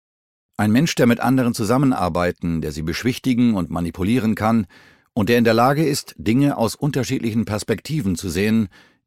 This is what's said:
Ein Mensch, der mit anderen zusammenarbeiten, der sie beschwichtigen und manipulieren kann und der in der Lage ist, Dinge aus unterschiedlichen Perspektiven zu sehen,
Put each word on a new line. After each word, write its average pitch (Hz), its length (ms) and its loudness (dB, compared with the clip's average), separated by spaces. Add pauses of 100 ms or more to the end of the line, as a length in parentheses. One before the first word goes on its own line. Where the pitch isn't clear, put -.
(580)
Ein 107 140 2
Mensch, 147 220 2
der 135 120 4
mit 117 140 2
anderen 123 340 0
zusammenarbeiten, 90 1040 0
der 76 120 -6
sie 78 100 -8
beschwichtigen 117 720 0
und 87 160 -4
manipulieren 95 640 -2
kann 107 320 0 (460)
und 104 160 0
der 120 100 4
in 117 60 4
der 113 100 4
Lage 139 320 2
ist, - 320 -4
Dinge 127 380 2
aus 107 180 0
unterschiedlichen 120 680 -2
Perspektiven 104 720 -4
zu 95 120 -8
sehen, 104 400 0 (380)